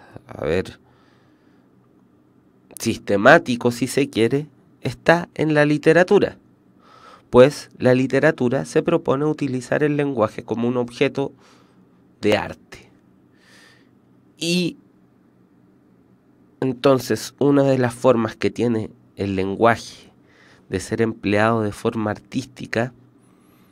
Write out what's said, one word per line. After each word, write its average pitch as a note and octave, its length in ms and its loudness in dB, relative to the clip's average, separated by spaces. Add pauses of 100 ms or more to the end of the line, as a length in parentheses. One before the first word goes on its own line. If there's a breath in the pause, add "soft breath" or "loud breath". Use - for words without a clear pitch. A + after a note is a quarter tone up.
(280 loud breath)
a - 180 -10
ver, F2 340 -4 (2000 soft breath)
sistemático, A#2+ 920 2
si B2+ 160 -6
se C#3 220 -2
quiere, C3 380 0 (340)
está - 540 0
en D#3 180 -2
la D3 120 2
literatura, D#3+ 720 2 (920 soft breath)
pues C3 480 4
la B2+ 160 2
literatura C3+ 720 0
se D3+ 180 -2
propone D3+ 420 0
utilizar C#3 580 -2
el D3 140 0
lenguaje C3+ 460 -2
como A2+ 240 -4
un B2 100 -2
objeto C3+ 560 -4 (880 soft breath)
de G#2 160 2
arte. - 520 -12 (1500 soft breath)
Y E3+ 400 -2 (1800)
entonces, B2+ 800 -2
una C#3+ 240 4
de C3+ 140 2
las B2 160 -2
formas A#2 420 0
que G2+ 140 -4
tiene A2 400 -2 (260)
el G2 200 -4
lenguaje G2 760 -2 (580 soft breath)
de F#2 100 -4
ser - 220 -6
empleado A2 600 0
de G#2 100 -2
forma A2 400 -4
artística - 840 -8 (800 soft breath)